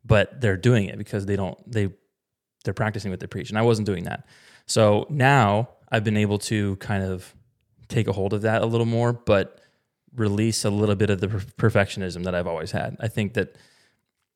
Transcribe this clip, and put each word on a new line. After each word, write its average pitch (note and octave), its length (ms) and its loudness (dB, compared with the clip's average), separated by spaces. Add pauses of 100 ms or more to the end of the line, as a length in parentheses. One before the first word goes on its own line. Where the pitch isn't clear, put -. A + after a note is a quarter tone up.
But A2 360 2
they're G2+ 180 2
doing A2 280 4
it - 120 -12
because G#2 280 -6
they G2 100 -2
don't, F#2+ 220 -4 (120)
they, G#2 200 -2 (720)
they're G2+ 100 -6
practicing G#2 360 -4
what F#2 100 -8
they - 60 -12
preach. - 240 -10
And G#2+ 80 -2
I A2 40 4
wasn't A2 240 2
doing F2+ 180 -2
that. - 220 -10 (400)
So G#2+ 420 4
now B2+ 640 4 (200)
I've A2 140 0
been G#2+ 140 0
able G#2 200 2
to G2+ 380 -2
kind G2 260 -4
of F#2 320 -8 (540)
take A2+ 180 -2
a G2 60 -2
hold G2 200 -2
of G#2 100 -2
that A2 200 2
a A#2 40 0
little A#2 200 0
more, A#2 260 0
but - 440 0 (580)
release G#2+ 500 0
a G#2 60 2
little G#2 240 2
bit G2 160 2
of F#2+ 100 0
the G2+ 80 -2
per-, G#2+ 420 0
perfectionism F#2 540 -2
that F#2 100 -4
I've F2 120 -2
always E2 260 -6
had. - 280 -6
I A2 80 -4
think G#2 260 -4
that F#2+ 220 -2 (800)